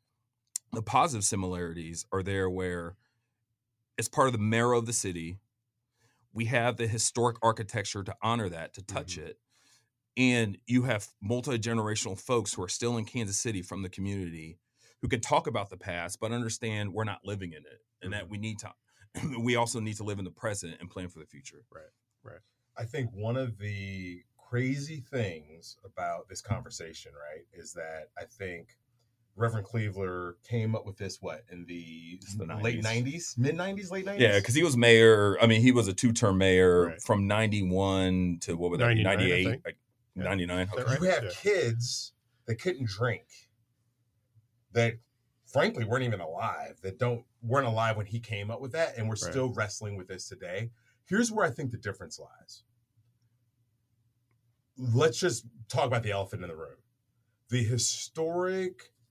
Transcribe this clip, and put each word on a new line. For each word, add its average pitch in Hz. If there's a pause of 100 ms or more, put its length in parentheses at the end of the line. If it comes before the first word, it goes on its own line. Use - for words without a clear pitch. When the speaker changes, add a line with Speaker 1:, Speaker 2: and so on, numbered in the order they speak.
(720)
Speaker 1:
the 113
positive 123
similarities 87
are 95
there 95
where 90 (1040)
it's 117
part 135
of 123
the 117
marrow 117
of 113
the 120
city. 87 (960)
We 113
have 120
the 117
historic 117
architecture 110
to 95
honor 113
that, 82
to 101
touch 92
Speaker 2:
Mm-hmm. 80
Speaker 1:
it. - (800)
And 120
you 127
have 120 (120)
multi-generational 110
folks 117
who -
are 110
still 120
in 110
Kansas 101
City 98
from 98
the 92
community 87 (440)
who 131
can 127
talk 147
about 107
the 92
past, 87
but 110
understand 110
we're 107
not 104
living 98
in 78
it. 71 (200)
And 98
that 104
Speaker 2:
Mm-hmm. 92
Speaker 1:
we 104
need 107
to, - (340)
<clears throat> 135
we 120
also 117
need 107
to 107
live 101
in 98
the 85
present 101
and 87
plan 90
for 80
the 76
future. -
Speaker 2:
Right, 80 (420)
right. - (360)
Speaker 3:
I 113
think 123
one 110
of 123
the 98 (140)
crazy 139
things 82
about 87
this 92
conversation, 82
right, 76
is 85
that 80 (100)
I 87
think 90 (600)
Reverend 117
Cleaver 92 (100)
came 113
up -
with 98
this, 98
what, 80
in 87
the 85
Speaker 1:
It's 98
the 107
Speaker 3:
late 107
Speaker 1:
nineties. -
Speaker 3:
nineties? 123
Mid 139
nineties, 190
late 190
nineties? 196
Speaker 1:
Yeah, 101
'cause 117
he 156
was 151
mayor. 113
I 117
mean, 113
he 127
was 117
a 95
two-term 110
mayor 92
Speaker 2:
Right. 82
Speaker 1:
from 101
ninety-one 95
to, 85
what 87
would 85
that 120
be, 110
Speaker 2:
Ninety-nine, 95
I 101
Speaker 1:
ninety-eight? 92
Speaker 2:
think. -
Speaker 1:
Like, - (380)
Speaker 2:
Yeah. 92
Speaker 1:
ninety-nine? 92
Speaker 2:
Is 104
that -
Speaker 1:
Okay. 120
Speaker 3:
You 185
Speaker 2:
right? 180
Speaker 3:
have 139
Speaker 2:
Yeah. 92
Speaker 3:
kids 123 (340)
that 113
couldn't 180
drink, 98 (1500)
that 117 (520)
frankly 151
weren't 123
even 107
alive, 82
that 95
don't, 120 (180)
weren't 127
alive 110
when 104
he 117
came 104
up 117
with 135
that, 160
and 110
we're 110
Speaker 2:
Right. 90
Speaker 3:
still 127
wrestling 104
with 90
this 92
today. 92 (360)
Here's 226
where 214
I 160
think 127
the 117
difference 95
lies. - (2250)
Let's 127
just 160 (220)
talk 147
about 120
the 107
elephant 98
in 85
the 80
room. 78 (720)
The 123
historic, 175 (200)